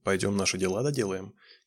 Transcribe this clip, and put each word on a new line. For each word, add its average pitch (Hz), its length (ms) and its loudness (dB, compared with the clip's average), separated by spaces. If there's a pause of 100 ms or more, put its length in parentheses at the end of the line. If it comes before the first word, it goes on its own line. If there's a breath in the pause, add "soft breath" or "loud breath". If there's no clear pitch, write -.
пойдем 98 320 2
наши 95 220 0
дела 95 240 0
доделаем», 104 540 -2 (320 loud breath)